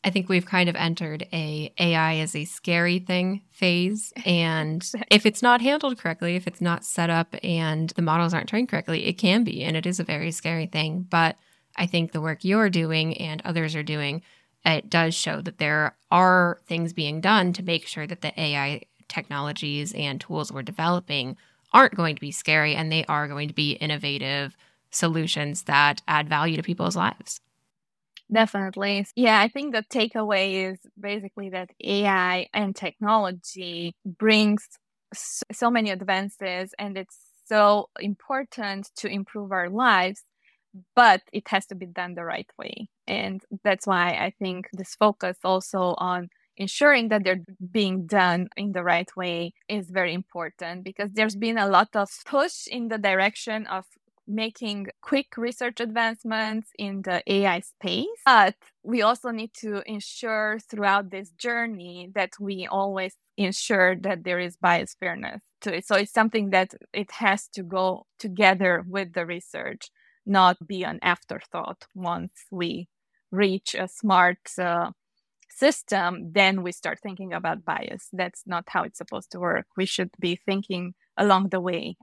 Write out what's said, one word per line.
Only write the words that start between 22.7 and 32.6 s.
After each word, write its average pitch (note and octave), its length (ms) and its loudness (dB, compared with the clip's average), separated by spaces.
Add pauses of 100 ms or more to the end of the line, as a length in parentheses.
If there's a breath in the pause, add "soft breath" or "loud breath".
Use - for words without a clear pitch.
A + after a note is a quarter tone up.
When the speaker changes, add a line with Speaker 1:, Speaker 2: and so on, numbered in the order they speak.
Speaker 1:
and D#3 160 -2
they D#3+ 140 0
are D3 220 -2
going C#3+ 200 -6
to D#3+ 60 -10
be D3 200 0
innovative C#3+ 840 -4 (360 soft breath)
solutions D#3+ 720 -2
that D3 440 2
add D3+ 220 0
value D#3 260 0
to E3 80 -4
people's F3 320 -2
lives. - 460 -4 (880)
Speaker 2:
Definitely. G3+ 760 0 (100)
Yeah, A3 260 6
I A3 60 4
think C#4 260 -6
the A3 100 -2
takeaway G3 880 -2
is F#3+ 80 -12 (200)
basically G3+ 500 -8
that F#3 220 -8 (120)
A G3+ 240 2
I F#3 460 2
and G3+ 220 0